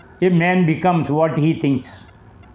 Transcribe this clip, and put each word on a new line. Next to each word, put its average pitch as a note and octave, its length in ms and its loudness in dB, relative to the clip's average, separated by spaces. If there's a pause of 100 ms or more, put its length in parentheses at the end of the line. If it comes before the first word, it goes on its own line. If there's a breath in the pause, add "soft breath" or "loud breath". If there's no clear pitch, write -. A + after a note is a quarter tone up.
(220)
"A F3 40 0
man F3+ 160 2
becomes E3+ 680 0
what D#3 300 0
he D3 60 0
thinks." C#3 380 -2 (720)